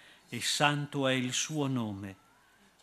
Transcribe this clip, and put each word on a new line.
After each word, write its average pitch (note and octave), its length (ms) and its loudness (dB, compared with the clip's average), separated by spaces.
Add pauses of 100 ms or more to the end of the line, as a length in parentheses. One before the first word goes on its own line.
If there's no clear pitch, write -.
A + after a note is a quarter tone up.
(280)
e A#2 140 -8
santo C#3+ 680 2
è C3 60 4
il B2+ 180 0
suo D3 360 -2
nome. G#2 480 -2 (680)